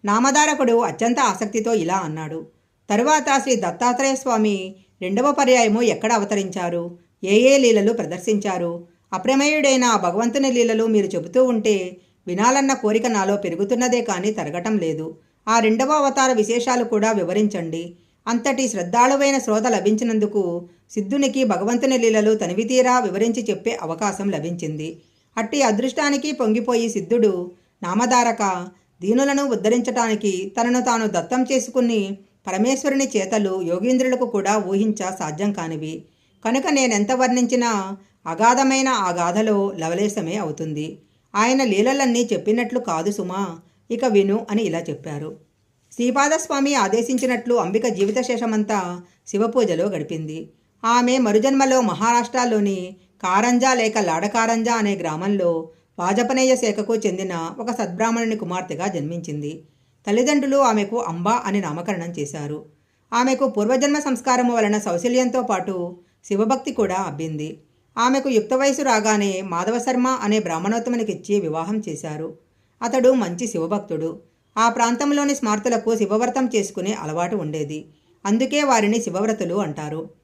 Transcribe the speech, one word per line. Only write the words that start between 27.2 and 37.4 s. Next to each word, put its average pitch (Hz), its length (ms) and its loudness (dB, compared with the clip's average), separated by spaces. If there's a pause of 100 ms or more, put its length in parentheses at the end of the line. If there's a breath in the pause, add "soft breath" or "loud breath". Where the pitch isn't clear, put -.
"నామధారక, 214 840 2 (320 soft breath)
దీనులను 277 460 2
ఉద్ధరించటానికి 220 1120 0
తనను 247 200 2
తాను 233 260 0
దత్తం 196 460 0
చేసుకుని 226 640 0 (280 soft breath)
పరమేశ్వరుని 269 720 0
చేతలు 190 460 0
యోగీంద్రులకు 247 640 0
కూడా 202 300 0
ఊహించ 196 600 -2
సాధ్యం 170 340 -4
కానివి. 160 500 -8 (420 soft breath)
కనుక 254 220 0
నేనెంత 254 460 2
వర్ణించినా 240 840 0 (300 soft breath)